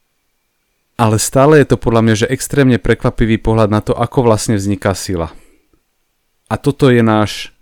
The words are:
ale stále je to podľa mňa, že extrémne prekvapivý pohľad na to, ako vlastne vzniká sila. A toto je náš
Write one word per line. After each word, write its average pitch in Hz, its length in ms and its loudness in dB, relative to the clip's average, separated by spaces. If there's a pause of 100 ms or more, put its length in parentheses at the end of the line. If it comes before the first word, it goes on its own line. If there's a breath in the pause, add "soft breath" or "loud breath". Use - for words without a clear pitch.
(960)
ale 110 220 0
stále 143 420 2
je 127 60 4
to 120 120 0
podľa 113 240 0
mňa, 113 160 2
že 117 120 -2
extrémne 131 480 0
prekvapivý 113 600 -2
pohľad 110 320 0
na 107 100 0
to, 117 140 -4
ako 120 300 -2
vlastne 113 320 0
vzniká 98 380 -4
sila. 85 380 -8 (1120 soft breath)
A 107 100 -6
toto 143 320 -2
je 120 140 4
náš 110 500 -2 (100)